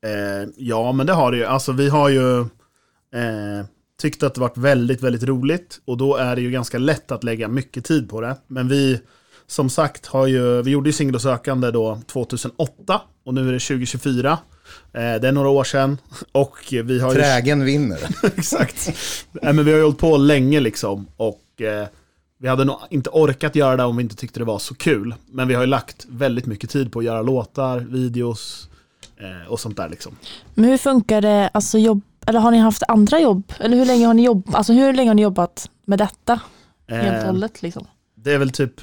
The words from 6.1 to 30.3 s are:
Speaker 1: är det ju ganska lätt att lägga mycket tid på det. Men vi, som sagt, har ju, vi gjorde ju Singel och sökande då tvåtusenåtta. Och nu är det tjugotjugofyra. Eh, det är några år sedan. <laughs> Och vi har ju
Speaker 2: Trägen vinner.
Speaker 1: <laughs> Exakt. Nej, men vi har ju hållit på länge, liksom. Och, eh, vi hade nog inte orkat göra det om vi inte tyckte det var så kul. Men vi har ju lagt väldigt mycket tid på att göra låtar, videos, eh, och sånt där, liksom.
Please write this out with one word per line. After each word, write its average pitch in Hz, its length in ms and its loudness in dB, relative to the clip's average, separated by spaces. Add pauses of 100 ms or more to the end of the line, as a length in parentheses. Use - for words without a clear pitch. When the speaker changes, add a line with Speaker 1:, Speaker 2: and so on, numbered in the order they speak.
Speaker 1:
är 123 200 -2
det 123 60 -4
ju 123 80 -4
ganska 123 280 -6
lätt 139 340 -2
att 123 120 -8
lägga 113 240 -6
mycket 127 360 -6
tid 127 260 -2
på 110 100 -10
det. 123 160 -8 (100)
Men 127 220 -6
vi, 135 320 0 (460)
som 131 240 -2
sagt, - 360 -4
har 135 200 0
ju, 123 360 2
vi 131 80 -2
gjorde 143 180 2
ju 147 40 0
Singel 139 220 0
och 117 80 -4
sökande 127 480 -2
då 110 360 -2
tvåtusenåtta. - 960 -6 (240)
Och 127 100 -6
nu 131 140 0
är 127 40 0
det 123 80 -2
tjugotjugofyra. 127 720 -2 (600)
Eh, 117 280 -4
det 127 80 0
är 135 40 2
några 139 160 2
år 139 160 4
sedan. 139 340 -2 (180)
<laughs> - 160 -18
Och 135 260 -2 (120)
vi 120 300 -2
har 131 140 0
ju 139 60 4
Speaker 2:
Trägen 139 440 2
vinner. 135 340 0 (240)
Speaker 1:
<laughs> 202 140 0
Exakt. - 540 -4 (420)
Nej, 147 200 -2
men 151 120 4
vi 151 60 4
har 160 80 4
ju 156 60 4
hållit 151 140 2
på 160 180 4
länge, 143 440 4
liksom. 101 460 -4 (100)
Och, - 460 -8
eh, 107 240 -6 (520)
vi 127 100 -6
hade 131 160 2
nog 135 120 0 (140)
inte 139 200 -4
orkat 151 460 2
göra 135 200 4
det 127 80 0
om 120 120 -2
vi 123 60 -2
inte 107 140 -6
tyckte - 240 -12
det 120 40 -4
var 110 140 -4
så - 160 -10
kul. 117 400 -2 (160)
Men 127 180 -4
vi 127 60 2
har 123 80 0
ju 127 40 2
lagt - 420 -4
väldigt 127 380 -4
mycket 110 240 -8
tid 135 220 -2
på 117 60 -8
att 113 60 -4
göra 113 180 -2
låtar, 127 560 -4
videos, 120 880 -6 (480)
eh, 92 360 -14
och 117 80 -6
sånt 104 160 -10
där, 87 120 -8
liksom. - 280 -16 (380)